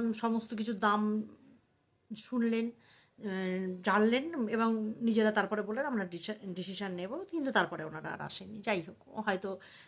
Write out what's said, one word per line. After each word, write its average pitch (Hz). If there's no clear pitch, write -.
সমস্ত 226
কিছু 220
দাম 214
শুনলেন, 233
আহ, 185
জানলেন 233
এবং 226
নিজেরা 220
তারপরে 208
বললেন, 220
"আমরা 226
ডিসি-, 180
ডিসিশন 190
নেব", 196
কিন্তু 285
তারপরে 170
ওনারা 156
আর 160
আসেননি। 190
যাই 196
হোক, -
হয়তো 196